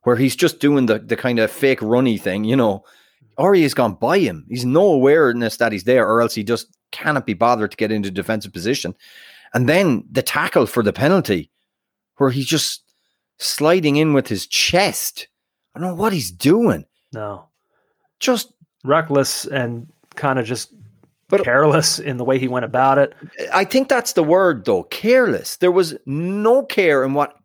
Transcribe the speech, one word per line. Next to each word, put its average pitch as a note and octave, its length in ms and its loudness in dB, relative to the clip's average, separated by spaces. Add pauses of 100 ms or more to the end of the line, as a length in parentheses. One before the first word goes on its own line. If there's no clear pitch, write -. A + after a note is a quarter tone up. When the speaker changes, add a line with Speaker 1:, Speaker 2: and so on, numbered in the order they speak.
Speaker 1:
where B2 140 2
he's B2+ 180 0
just - 240 0
doing C#3+ 280 2
the, G#2+ 120 0
the - 160 -6
kind B2 240 -2
of A2 100 2
fake C3+ 320 0
runny A#2 360 0
thing, G2 260 -6
you A2+ 120 0
know. A2 280 0 (540)
Aurier's E3 360 2
gone A2+ 200 0
by D3 260 0
him. F2+ 300 -2
He's B2 160 -6
no E3+ 260 2
awareness C3 680 2
that A#2 140 0
he's F#2+ 140 -8
there, B2 200 4
or A2 160 2
else A#2 140 -2
he A2 80 -4
just A2+ 240 -4 (240)
cannot D3 340 -4
be G#2+ 80 -4
bothered A2+ 380 0
to - 60 -18
get G#2+ 140 -2
into G2+ 200 -4
defensive G2 400 -6
position. F#2+ 420 -6 (600)
And B2+ 160 0
then E3 420 0
the C3 100 -2
tackle D3+ 440 0
for A#2 180 -2
the G#2 100 0
penalty, C3+ 560 0 (680)
where C#3 120 2
he's B2+ 160 -4
just - 380 -4 (560)
sliding D3+ 560 2
in D3+ 180 2
with C3+ 140 2
his G2+ 180 -6
chest. - 840 -2 (460)
I - 60 -16
don't F3+ 80 -6
know F3+ 80 -6
what G#3 180 -2
he's B2 160 -4
doing. D3+ 560 0 (280)
Speaker 2:
No. G#2+ 340 -12 (720)
Speaker 1:
Just - 320 -2 (320)
Speaker 2:
reckless C#3+ 600 0
and A#2+ 420 -6 (280)
kind C3+ 220 -2
of A#2+ 80 -2
just A2+ 280 -8 (560)
Speaker 1:
But G3+ 140 0
Speaker 2:
careless D3+ 560 2
in C3+ 180 -6
the A#2+ 80 -6
way C3 120 2
he B2+ 120 -2
went B2 160 -4
about C3+ 340 2
it. - 160 0 (380)
Speaker 1:
I G3 100 2
think C4 240 0
that's - 260 -2
the F3 100 2
word, E3 420 2
though. G2 180 0
Careless. A3 720 0
There F3+ 160 2
was F3 240 0 (100)
no G3+ 580 0
care D3+ 400 2
in C3+ 100 -2
what C#3+ 320 -2